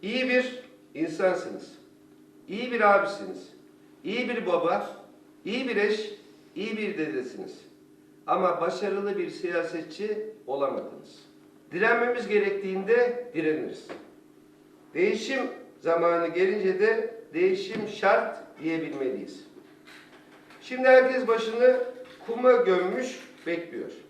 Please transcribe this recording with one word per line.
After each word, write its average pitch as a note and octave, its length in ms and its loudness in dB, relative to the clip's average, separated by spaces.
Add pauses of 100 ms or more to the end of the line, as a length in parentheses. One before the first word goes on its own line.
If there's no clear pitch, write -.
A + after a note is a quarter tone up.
İyi B3+ 260 -2
bir B3+ 340 0 (320)
insansınız. E3+ 760 -2 (760)
İyi A#3+ 240 -6
bir G#3+ 220 6
abisiniz. - 580 -2 (520)
İyi A3+ 240 -4
bir A3 180 -4
baba, E3+ 440 0 (540)
iyi B3 240 -4
bir A3+ 80 -2
eş, G#3+ 380 -2 (400)
iyi G#3 220 -6
bir F#3+ 220 -6
dedesiniz. C3 600 -8 (680)
Ama F#3 340 0
başarılı G3 580 -2
bir E3 120 -4
siyasetçi E3+ 1000 -6 (160)
olamadınız. - 800 -6 (460)
Direnmemiz A#3 560 2
gerektiğinde G3+ 1040 2
direniriz. D3+ 540 -4 (1040)
Değişim A3 460 0 (400)
zamanı E3 480 2
gelince F#3+ 520 2
de A3 340 2 (200)
"Değişim F#3+ 540 0
şart." - 500 0 (240)
diyebilmeliyiz. D3+ 840 -6 (1120)
Şimdi B3+ 280 0
herkes B3+ 400 8
başını A3+ 480 4 (500)
kuma B3 260 4
gömmüş F#3+ 680 2 (260)
bekliyor. E3+ 440 -6 (200)